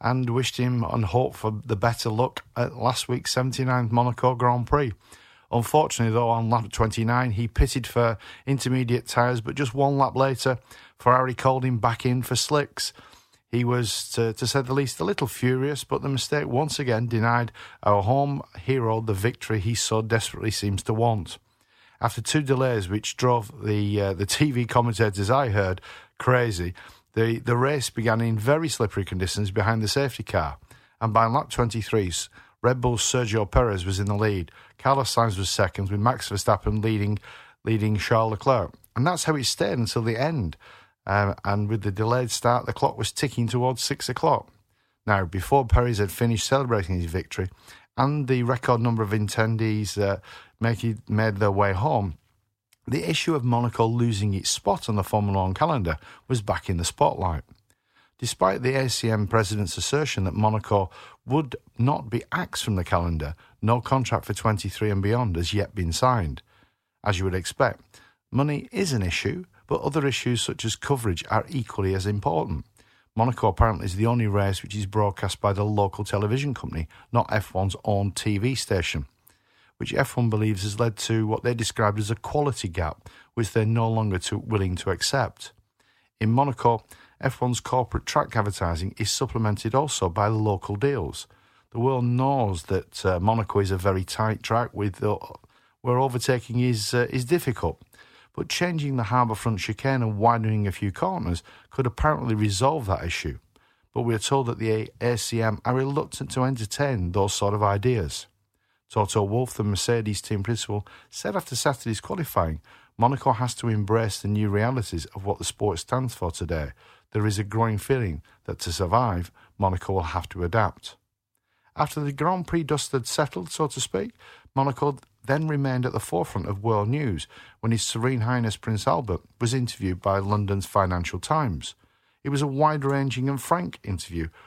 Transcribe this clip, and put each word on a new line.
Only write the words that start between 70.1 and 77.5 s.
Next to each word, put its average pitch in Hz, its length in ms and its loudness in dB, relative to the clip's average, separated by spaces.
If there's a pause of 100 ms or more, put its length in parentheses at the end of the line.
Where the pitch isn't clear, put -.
such - 200 -6
as 113 120 -2
coverage 113 560 -2
are 107 180 2
equally 107 460 -2
as 95 100 -2
important. 104 600 -2 (500)
Monaco 117 320 2
apparently 104 400 2
is 90 80 -4
the 107 100 0
only 117 220 2
race 98 340 0
which 101 140 -12
is 104 100 -4
broadcast 101 560 -2
by 101 120 2
the 104 120 0
local 104 380 0
television 110 500 -2
company, - 340 -6 (240)
not 117 200 2
F 107 200 -2